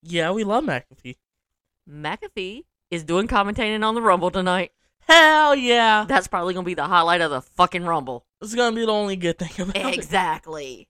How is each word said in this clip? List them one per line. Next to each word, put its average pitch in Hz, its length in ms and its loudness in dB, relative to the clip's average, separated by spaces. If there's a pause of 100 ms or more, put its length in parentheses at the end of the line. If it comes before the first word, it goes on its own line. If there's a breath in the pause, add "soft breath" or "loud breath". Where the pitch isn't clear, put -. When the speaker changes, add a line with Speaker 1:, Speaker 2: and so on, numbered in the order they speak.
Speaker 1:
Yeah, 170 240 -2
we 214 120 -2
love 214 200 -2
McAfee. 127 540 -8 (720)
Speaker 2:
McAfee 185 760 -10 (260)
is 170 120 -8
doing 175 240 -2
commentating 214 560 -2
on 220 120 0
the 233 80 -4
Rumble 180 260 2
tonight. 180 420 -2 (360)
Speaker 1:
Hell 311 480 6
yeah. 233 520 2
Speaker 2:
That's 190 200 0
probably 180 260 -4
gonna 185 100 -6
be 175 120 -6
the 151 100 -4
highlight 175 360 4
of 156 100 0
the 131 100 -4
fucking 175 440 0
Rumble. 131 380 -4 (160)
Speaker 1:
It's 214 140 -12
gonna 233 220 0
be 226 100 -2
the 220 80 0
only 208 220 -2
good 175 240 -4
thing 180 280 -8
about 190 80 -6
it. 190 220 -4
Speaker 2:
Exactly. 156 920 -6